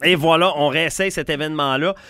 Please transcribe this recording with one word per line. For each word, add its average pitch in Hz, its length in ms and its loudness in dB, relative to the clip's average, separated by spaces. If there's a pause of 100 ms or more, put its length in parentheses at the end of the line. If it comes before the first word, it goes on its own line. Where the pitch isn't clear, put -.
Et 175 100 4
voilà, 165 420 4
on 147 120 2
réessaye 160 420 -2
cet 156 180 -6
événement-là. 151 680 -2 (140)